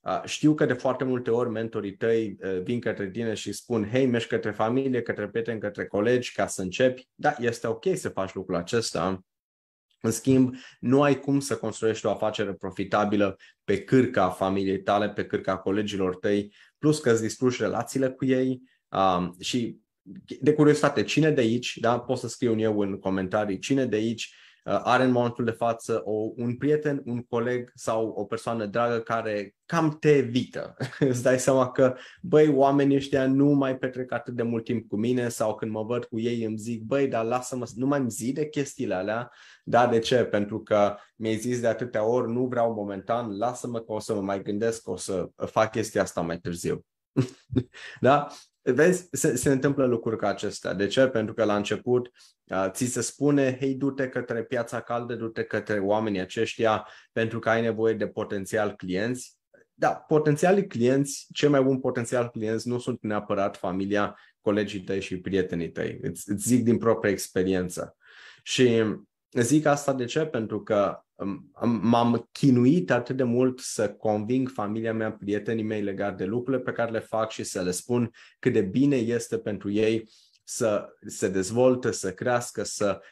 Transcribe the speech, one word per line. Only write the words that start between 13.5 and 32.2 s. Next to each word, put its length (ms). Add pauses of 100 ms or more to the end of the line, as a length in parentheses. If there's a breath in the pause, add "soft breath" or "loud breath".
pe 200
cârca 460
familiei 520
tale, 280
pe 160
cârca 320
colegilor 580
tăi, 380 (240 loud breath)
plus 220
că 120
îți 100
distrugi 400
relațiile 480
cu 160
ei. 360 (260 soft breath)
A, 520
și 380 (600)
de 140
curiozitate, 500
cine 280
de 100
aici, 360
da, 220
pot 180
să 100
scriu 320
eu 200
în 200
comentarii, 600
cine 260
de 100
aici, 400 (300 loud breath)
uh, 180
are 200
în 80
momentul 340
de 60
față 520
o, 320
un 220
prieten, 480
un 180
coleg 520
sau 320
o 180
persoană 400
dragă 340
care 560 (100)
cam 340
te 160
evită. 600 (140)
<laughs> 100
Îți 240
dai 160
seama 320
că, 240 (260 loud breath)